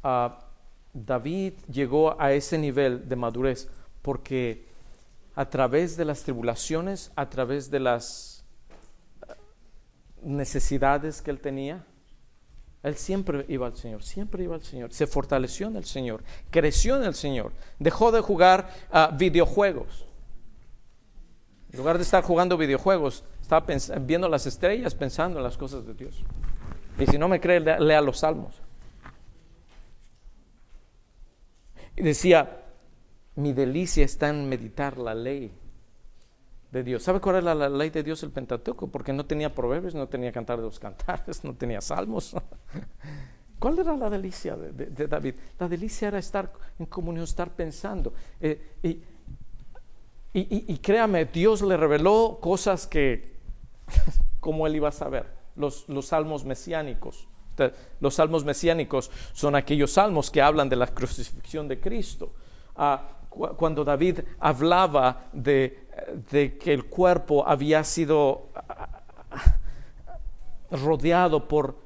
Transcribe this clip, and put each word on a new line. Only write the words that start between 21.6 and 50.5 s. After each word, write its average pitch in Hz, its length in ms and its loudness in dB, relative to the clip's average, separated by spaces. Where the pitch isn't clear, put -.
En 123 80 -14
lugar 160 180 2
de 175 60 0
estar 185 200 4
jugando 180 340 4
videojuegos, 151 680 2
estaba - 260 2
pens-, 139 260 -4
viendo 170 240 2
las 147 160 0
estrellas, 202 500 -2
pensando 175 420 -2
en 135 60 -4
las 120 140 -4
cosas 131 280 -8
de 113 100 -12
Dios. - 280 -8
Y 139 100 2
si 151 100 8
no 160 100 4
me 185 140 4
cree, 175 180 6
lea, 160 200 2
lea 151 220 6
los 139 180 0
Salmos. 156 420 -2
Y - 80 -2
decía, 156 600 4
"Mi 143 180 -2
delicia 139 520 2
está 147 240 0
en 147 180 -4
meditar 131 500 -6
la 117 180 -6
ley 123 360 -6
de 127 120 -4
Dios". 120 200 -4
¿Sabe 185 160 2
cuál 190 180 2
era 170 180 2
la, 143 140 0
la - 0 -
ley 143 200 -2
de 156 140 -4
Dios, 156 200 -6
el 147 60 -10
Pentateuco? 123 580 -6
Porque 135 260 -8
no 139 120 -4
tenía 151 280 -4
Proverbios, 147 420 -4
no 135 120 -6
tenía 123 240 -6
Cantar 117 260 -6
de 117 60 -6
los 107 160 -8
Cantares, - 640 -8
<laughs> - 0 -
no 131 120 -10
tenía 104 260 -4
Salmos. - 540 -6
<laughs> - 600 -16
¿Cuál 311 200 2
era 320 160 0
la 247 140 -2
delicia 190 460 -6
de, 78 180 -12
de, - 120 -8
de - 220 -6
David? 143 280 -4
La 180 100 -4
delicia 202 420 -4
era 202 100 -4
estar 190 320 -6
en 165 80 -8
comunión, 170 380 -6
estar 175 260 -4
pensando. 180 640 -6
Eh, 156 440 -4
y, - 60 0
y, - 1500 -10
y, 202 260 -4